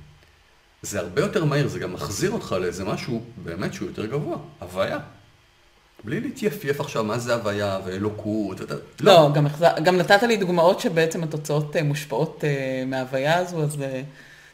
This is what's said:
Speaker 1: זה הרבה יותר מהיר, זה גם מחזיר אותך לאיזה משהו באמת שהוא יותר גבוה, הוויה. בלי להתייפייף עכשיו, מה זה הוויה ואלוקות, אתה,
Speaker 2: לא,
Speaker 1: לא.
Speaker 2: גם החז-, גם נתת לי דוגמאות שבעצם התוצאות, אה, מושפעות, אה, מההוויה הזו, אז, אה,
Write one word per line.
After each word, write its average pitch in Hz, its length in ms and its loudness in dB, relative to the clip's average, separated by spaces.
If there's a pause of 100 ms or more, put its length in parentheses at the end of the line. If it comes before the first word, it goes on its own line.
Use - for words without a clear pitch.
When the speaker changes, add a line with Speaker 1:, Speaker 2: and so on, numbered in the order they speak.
(800)
Speaker 1:
זה 101 180 -6
הרבה 90 220 -2
יותר 190 240 0
מהיר, 143 220 2
זה 95 120 -6
גם - 140 -6
מחזיר 104 380 -2
אותך 208 300 -4
לאיזה 90 220 -4
משהו 117 400 -4 (200)
באמת 85 300 -6
שהוא - 140 -8
יותר - 180 -6
גבוה, 147 320 -4 (220)
הוויה. 196 400 -2 (1040)
בלי 135 160 -4
להתייפייף 196 600 -2
עכשיו, - 240 -4
מה 107 160 0
זה 120 160 -2
הוויה 101 500 -2
ואלוקות, 101 760 -4
אתה, - 120 -8
Speaker 2:
לא, - 60 -6 (340)
Speaker 1:
לא. 156 220 10
Speaker 2:
גם 151 120 4
החז-, 160 360 4
גם 180 140 6
נתת 202 260 6
לי 233 140 2
דוגמאות 180 420 4
שבעצם 165 440 0
התוצאות, 151 520 -2
אה, 170 80 2
מושפעות, 147 600 -2
אה, 135 440 -2
מההוויה 131 500 0
הזו, 180 260 -2
אז, 147 180 -2
אה, 135 200 -6 (520)